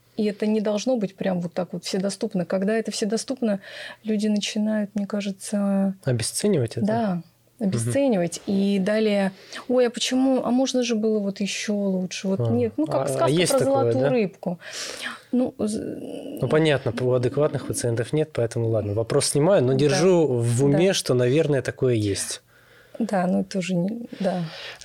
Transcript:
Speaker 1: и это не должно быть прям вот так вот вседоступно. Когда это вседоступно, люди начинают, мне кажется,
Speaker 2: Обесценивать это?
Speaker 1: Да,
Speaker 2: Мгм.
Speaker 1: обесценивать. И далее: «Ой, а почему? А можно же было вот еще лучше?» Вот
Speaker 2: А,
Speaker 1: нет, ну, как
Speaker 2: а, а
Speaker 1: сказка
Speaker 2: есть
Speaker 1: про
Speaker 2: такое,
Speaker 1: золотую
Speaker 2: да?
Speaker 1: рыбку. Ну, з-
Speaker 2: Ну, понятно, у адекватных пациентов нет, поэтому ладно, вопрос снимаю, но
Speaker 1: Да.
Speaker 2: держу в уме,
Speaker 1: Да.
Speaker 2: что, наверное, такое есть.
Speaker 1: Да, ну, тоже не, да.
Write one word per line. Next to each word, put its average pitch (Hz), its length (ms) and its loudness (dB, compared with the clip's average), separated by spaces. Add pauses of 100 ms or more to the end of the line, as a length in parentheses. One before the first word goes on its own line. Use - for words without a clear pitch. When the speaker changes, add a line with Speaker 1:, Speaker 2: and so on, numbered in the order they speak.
(160)
Speaker 1:
и 220 80 -2
это 208 240 -2
не 214 140 2
должно 208 340 0
быть 202 220 -4
прям 185 240 -2
вот 175 120 -6
так 180 200 -6
вот 175 100 -8
вседоступно. 196 640 -2
Когда 196 320 0
это 220 140 -4
вседоступно, 214 680 -2 (460)
люди 214 220 0
начинают, 214 680 -2
мне 202 100 -2
кажется, 196 920 -2 (100)
Speaker 2:
Обесценивать 127 720 0
это? 120 80 0
Speaker 1:
Да, 208 360 0 (380)
Speaker 2:
Мгм. 208 100 0
Speaker 1:
обесценивать. 185 760 0
И 196 340 2
далее: 202 520 2 (360)
«Ой, 247 200 4
а - 20 -6
почему? 254 560 0
А - 60 0
можно 254 320 2
же 233 120 -2
было 214 240 2
вот 196 220 -2
еще 202 340 -2
лучше?» 190 540 -2
Вот 190 100 0
Speaker 2:
А, - 120 2
Speaker 1:
нет, 233 260 0
ну, 302 80 0
как 294 160 0
Speaker 2:
а, - 20 0
а 277 40 -2
Speaker 1:
сказка 269 200 0 (140)
Speaker 2:
есть 175 100 2
Speaker 1:
про 269 80 4
Speaker 2:
такое, 269 140 2
Speaker 1:
золотую 254 320 2
Speaker 2:
да? 285 60 2
Speaker 1:
рыбку. 190 480 -2 (720)
Ну, 247 280 0
з- - 840 -6
Speaker 2:
Ну, 131 60 0
понятно, 151 540 2
у 127 120 2
адекватных 127 540 0
пациентов 117 460 -4
нет, 151 200 0
поэтому 117 360 0
ладно, 104 240 0
вопрос 113 360 0
снимаю, 156 340 4
но 127 100 4
Speaker 1:
Да. 135 60 2
Speaker 2:
держу 160 480 4
в 120 360 2
уме, 143 260 4
Speaker 1:
Да. 190 40 4
Speaker 2:
что, - 220 0
наверное, 135 460 2
такое 123 340 0
есть. 104 460 -2 (580)
Speaker 1:
Да, 196 280 0
ну, 190 160 0
тоже 185 320 -4
не, 214 320 -2 (120)
да. 180 240 -2 (420)